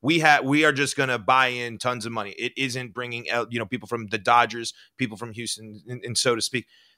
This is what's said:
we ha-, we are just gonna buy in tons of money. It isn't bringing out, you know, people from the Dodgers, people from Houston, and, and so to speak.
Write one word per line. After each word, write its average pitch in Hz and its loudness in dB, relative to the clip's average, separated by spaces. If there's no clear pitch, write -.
we 160 2
ha-, 147 8
we 147 4
are 151 6
just 139 0
gonna 131 0
buy 131 4
in 120 -6
tons 123 -2
of 117 -6
money. 101 -6
It 120 -6
isn't 127 -4
bringing 120 -8
out, 117 -2
you 120 -2
know, 113 -2
people 107 -8
from 113 -6
the 107 -4
Dodgers, 117 2
people 110 -4
from 117 -12
Houston, 107 -10
and, 120 -12
and 117 -6
so 123 2
to 110 -4
speak. - -4